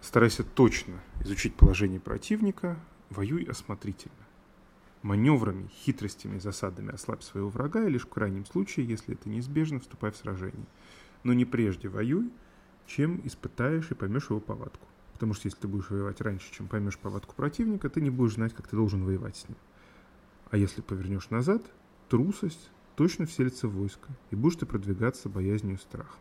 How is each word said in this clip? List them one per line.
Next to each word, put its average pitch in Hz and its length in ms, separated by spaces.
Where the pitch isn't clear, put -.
Старайся 113 420
точно 98 560
изучить 101 340
положение 95 460
противника, 190 760
воюй 104 340
осмотрительно. - 680
Маневрами, 104 680
хитростями, 101 720
засадами 101 560
ослабь - 300
своего 98 260
врага, 147 360
и 185 60
лишь 123 120
в - 60
крайнем 101 360
случае, - 420
если 113 280
это - 120
неизбежно, 139 540
вступай - 300
в - 60
сражение. 95 480
Но 123 100
не 123 100
прежде 113 460
воюй, 131 420
чем 160 380
испытаешь 160 680
и - 40
поймешь 107 340
его 107 100
повадку. - 480
Потому 110 200
что - 140
если 92 120
ты - 80
будешь 98 220
воевать 98 320
раньше, 101 320
чем 104 140
поймешь 101 300
повадку - 380
противника, 196 540
ты 165 100
не 147 100
будешь 123 260
знать, 113 180
как - 140
ты 104 100
должен 101 260
воевать 95 320
с - 140
ним. - 80
А 107 80
если 101 240
повернешь 95 480
назад, 151 320
трусость 160 640
точно 165 300
вселится 127 420
в 107 60
войско, 101 360
и - 80
будешь 156 180
ты 147 100
продвигаться 101 640
боязнью 98 500
страха. - 440